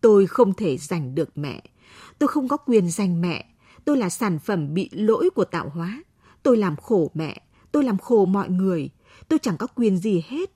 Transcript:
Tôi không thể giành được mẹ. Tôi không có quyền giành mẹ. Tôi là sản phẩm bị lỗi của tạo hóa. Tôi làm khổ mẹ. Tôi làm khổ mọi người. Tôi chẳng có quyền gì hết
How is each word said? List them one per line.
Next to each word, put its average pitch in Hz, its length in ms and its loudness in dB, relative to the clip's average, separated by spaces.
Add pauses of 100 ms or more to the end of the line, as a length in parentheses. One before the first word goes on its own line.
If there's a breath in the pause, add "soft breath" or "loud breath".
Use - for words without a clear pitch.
Tôi 208 260 8
không 202 260 2
thể 165 240 -2
giành 147 380 -6
được 156 220 -4
mẹ. 143 260 -10 (560 loud breath)
Tôi 285 80 2
không 262 200 -2
có 285 100 -2
quyền 208 340 2
giành 175 300 -2
mẹ. 170 280 -4 (360 soft breath)
Tôi 294 120 2
là 202 120 0
sản 180 300 -2
phẩm 151 340 -4
bị 190 180 -2
lỗi 214 440 2
của 190 100 0
tạo 147 240 -6
hóa. 175 340 -10 (400 soft breath)
Tôi 247 140 6
làm 185 180 0
khổ 175 380 0
mẹ. 156 280 -8 (300 soft breath)
Tôi 294 120 2
làm 220 140 0
khổ 208 280 2
mọi 190 240 -2
người. 180 400 -2 (380 soft breath)
Tôi 311 120 2
chẳng 180 180 -4
có 240 100 -6
quyền 214 300 0
gì 180 300 0
hết 330 280 -8